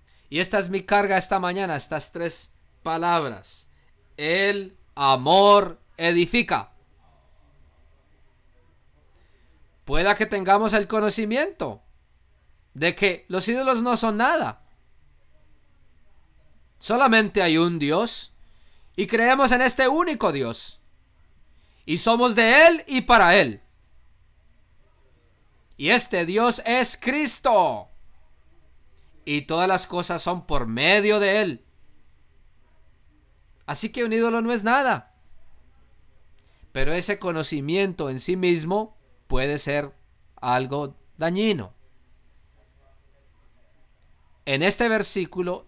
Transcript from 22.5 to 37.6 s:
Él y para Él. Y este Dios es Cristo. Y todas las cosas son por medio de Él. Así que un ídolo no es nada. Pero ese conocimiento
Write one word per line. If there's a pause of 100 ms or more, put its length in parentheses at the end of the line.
Él
y
para
Él. (2250)
Y
este
Dios
es
Cristo. (1400)
Y
todas
las
cosas
son
por
medio
de
Él. (2000)
Así
que
un
ídolo
no
es
nada. (1600)
Pero
ese
conocimiento